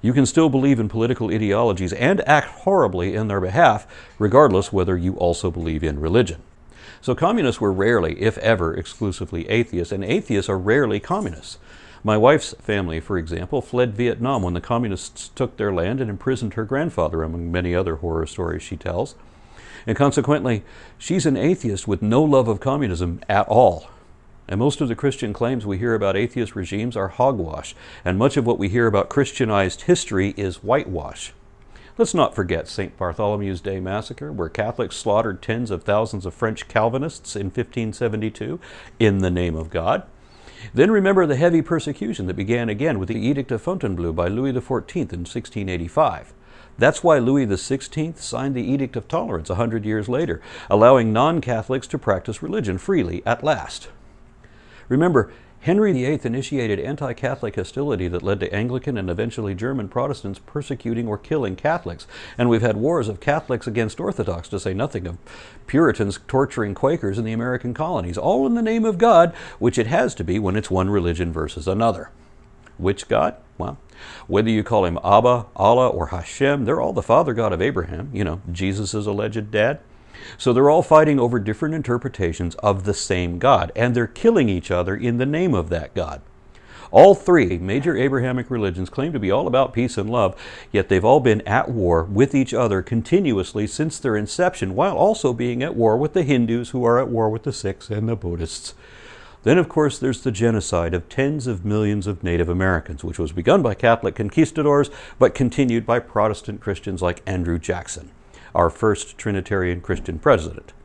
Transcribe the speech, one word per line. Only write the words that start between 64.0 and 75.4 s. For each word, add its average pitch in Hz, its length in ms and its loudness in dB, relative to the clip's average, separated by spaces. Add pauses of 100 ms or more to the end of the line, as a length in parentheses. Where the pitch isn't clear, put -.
Orthodox, 110 480 -6
to 98 100 -6
say 95 140 -4
nothing 101 340 -4
of 87 100 -10 (480)
Puritans 135 640 2
torturing 123 480 -2
Quakers 135 420 0
in 117 60 -4
the 110 80 -4
American 120 420 -4
colonies, 113 440 -4
all 233 280 2
in 240 100 2
the 233 60 0
name 220 220 0
of 214 140 0
God, 175 360 6 (240)
which 120 200 2
it 110 100 0
has 180 280 0
to 92 100 -6
be 87 120 0
when 101 200 0
it's 107 120 -6
one 92 200 2
religion 87 420 0
versus 78 340 -6
another. 107 440 0 (680)
Which 95 300 -2
God? 101 300 2 (200)
Well, 135 200 -8 (500)
whether 107 220 2
you 107 160 2
call 104 180 2
him 85 180 0
Abba, 113 440 4 (100)